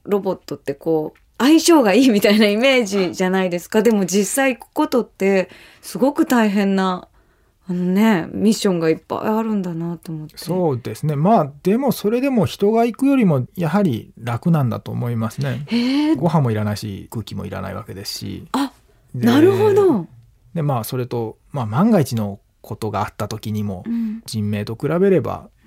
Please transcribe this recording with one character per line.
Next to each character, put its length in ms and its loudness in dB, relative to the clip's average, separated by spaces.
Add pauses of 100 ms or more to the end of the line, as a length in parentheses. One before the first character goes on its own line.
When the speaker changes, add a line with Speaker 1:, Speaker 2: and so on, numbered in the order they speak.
Speaker 1:
ロ 140 -2
ボ 140 -4
ッ 120 -6
ト 120 -10
っ 20 -18
て 160 -8
こ 400 -2
う、 40 -20 (200)
相 220 6
性 220 6
が 120 4
い 100 6
い 60 6
み 100 4
た 100 4
い 80 4
な 80 6
イ 100 2
メ 240 4
ー 60 -2
ジ 280 -2
じ 100 -2
ゃ 60 0
な 140 0
い 60 -2
で 80 -4
す 100 -12
か。 100 0
Speaker 2:
は 40 4
い。 20 0
Speaker 1:
で 80 4
も 140 2
実 280 0
際 240 0
こ 280 -2
と 160 0
っ 60 -6
て 400 0 (320)
す 160 -14
ご 160 2
く 140 0
大 240 4
変 260 2
な 320 -2 (600)
あ 20 -2
の 120 -2
ね、 480 2
ミ 180 2
ッ 20 2
シ 160 0
ョ 40 2
ン 80 0
が 100 2
い 40 4
っ 20 -2
ぱ 180 -8
い 40 -4 (100)
あ 120 0
る 140 -4
ん 80 -2
だ 120 -6
な 220 -6
と 140 -16
思 140 -10
っ 20 -16
て。 100 -20
Speaker 2:
そ 360 -2
う 80 -4
で 160 -10
す 100 -6
ね。 80 -2
ま 280 2
あ、 100 -6 (100)
で 160 2
も 140 0
そ 180 -2
れ 100 0
で 80 0
も 160 2
人 280 0
が 120 4
行 120 -2
く 100 0
よ 80 4
り 100 2
も 300 2
や 140 -4
は 120 0
り 380 -2
楽 320 -4
な 140 2
ん 60 0
だ 100 -6
と 100 -14
思 180 -6
い 60 -4
ま 160 -4
す 100 -12
ね。 280 -4
Speaker 1:
へ 460 0
ー。 20 -2
Speaker 2:
ご 100 -2
飯 140 2
も 100 2
い 60 0
ら 80 -2
な 80 -2
い 40 -4
し、 360 -10
空 100 -8
気 140 -12
も 100 -10
い 40 -10
ら 100 -8
な 100 -10
い 60 -10
わ 80 -12
け 100 -16
で 100 -14
す 140 -10
し。 320 -12
Speaker 1:
あ、 220 -4 (420)
Speaker 2:
で、 100 -4
Speaker 1:
な 160 6
る 120 6
ほ 200 2
ど。 360 2 (440)
Speaker 2:
で、 100 -4
ま 180 -2
あ、 40 -8
そ 120 -8
れ 100 -4
と、 320 -6 (140)
ま 100 -6
あ、 40 -4
万 260 2
が 80 4
一 160 -2
の 240 -6 (200)
こ 140 -14
と 160 -6
が 120 -2
あ 20 -2
っ 120 -10
た 120 -6
時 240 -8
に 100 -4
も、 240 -8
Speaker 1:
う 20 -10
ん。 380 -4
Speaker 2:
人 240 -4
命 140 -4
と 100 -8
比 140 -6
べ 200 2
れ 120 4
ば、 280 -8 (180)